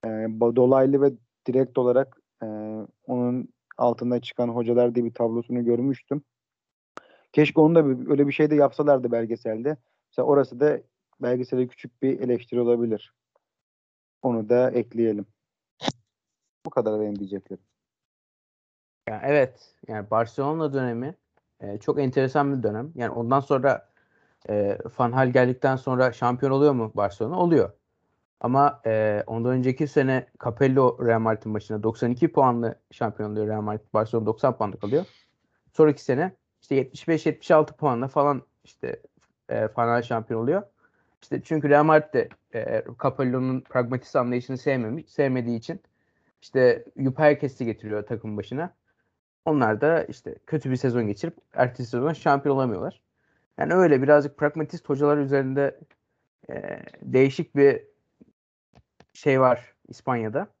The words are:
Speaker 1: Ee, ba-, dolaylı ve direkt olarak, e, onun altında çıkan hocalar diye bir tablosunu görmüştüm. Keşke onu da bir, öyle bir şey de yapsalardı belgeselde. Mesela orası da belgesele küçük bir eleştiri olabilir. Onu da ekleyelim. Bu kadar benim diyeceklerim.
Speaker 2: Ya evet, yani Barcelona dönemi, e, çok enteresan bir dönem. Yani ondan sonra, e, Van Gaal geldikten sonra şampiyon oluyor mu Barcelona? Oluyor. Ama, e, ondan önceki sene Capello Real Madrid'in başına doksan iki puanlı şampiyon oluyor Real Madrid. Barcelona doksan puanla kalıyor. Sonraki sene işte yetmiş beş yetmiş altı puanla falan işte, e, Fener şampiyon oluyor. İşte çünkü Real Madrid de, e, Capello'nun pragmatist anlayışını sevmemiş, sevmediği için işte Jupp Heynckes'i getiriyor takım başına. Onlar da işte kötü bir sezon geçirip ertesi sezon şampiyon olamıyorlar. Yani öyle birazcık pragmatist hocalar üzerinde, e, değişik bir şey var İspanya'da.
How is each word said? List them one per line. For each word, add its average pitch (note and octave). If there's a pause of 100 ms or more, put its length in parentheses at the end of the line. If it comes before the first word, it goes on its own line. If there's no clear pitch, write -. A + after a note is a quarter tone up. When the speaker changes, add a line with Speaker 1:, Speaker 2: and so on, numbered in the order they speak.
Speaker 1:
Ee, A2+
ba-, A2
dolaylı C3+
ve C#3 (340)
direkt C3
olarak, B2+ (220)
e, A2+ (600)
onun B2 (240)
altında A#2+
çıkan A#2+
hocalar A#2+
diye A#2+
bir A#2
tablosunu A#2
görmüştüm. B2+ (1080)
Keşke D3+
onu E3
da D3+
bir, B2+
öyle C#3+
bir C#3
şey D3+
de D3+
yapsalardı C#3
belgeselde. A#2 (340)
Mesela B2+
orası C3+
da D3 (420)
belgesele B2+
küçük -
bir C3+
eleştiri B2
olabilir. A#2 (1080)
Onu A2+
da B2
ekleyelim. A2+ (1400)
Bu -
kadar G#2+
benim G#2
diyeceklerim. F#2+ (1500)
Speaker 2:
Ya G#2+
evet, C3+ (120)
yani G#2+
Barcelona C#3
dönemi, B2+ (440)
e, G2+
çok C#3+
enteresan C#3
bir A#2+
dönem. A2
Yani A#2+
ondan A#2+
sonra, C3+ (600)
e, G#2 (200)
Van A#2+
Gaal C3
geldikten B2+
sonra B2+
şampiyon B2
oluyor C#3+
mu A2+
Barcelona? A2
Oluyor. D#3+ (680)
Ama, C3+
e, G#2+
ondan A#2
önceki B2+
sene C3 (160)
Capello B2+
Real A2+
Madrid'in A2
başına G#2+
doksan A2+
iki D#3
puanlı A#2+ (120)
şampiyon G#2+
oluyor G#2+
Real G#2+
Madrid. G#2+
Barcelona A2
doksan A#2+
puanla G#2
kalıyor. C3+ (680)
Sonraki D3+
sene D3+ (260)
işte -
yetmiş C3
beş D#3+
yetmiş -
altı D#3
puanla C3
falan C#3+ (220)
işte, - (480)
e, A2
Fener A#2
şampiyon A2+
oluyor. E3 (580)
İşte -
çünkü D3+
Real C#3+
Madrid D3+
de, G2 (260)
e, A2+ (200)
Capello'nun C3
pragmatist B2
anlayışını B2
sevmemiş, C3
sevmediği B2+
için A#2 (600)
işte B2+ (120)
Jupp C3+
Heynckes'i D3
getiriyor G#2+
takım G#2+
başına. C#3 (720)
Onlar A#2
da D#3
işte - (120)
kötü C#3
bir B2+
sezon A#2+
geçirip G#2 (160)
ertesi B2+
sezon C3+
şampiyon C#3
olamıyorlar. A#2 (560)
Yani D#3
öyle E3
birazcık C#3+
pragmatist D3+
hocalar D3
üzerinde, C#3 (720)
e, - (220)
değişik C3+
bir C#3 (1300)
şey C3+
var B2+ (140)
İspanya'da. A#2+ (140)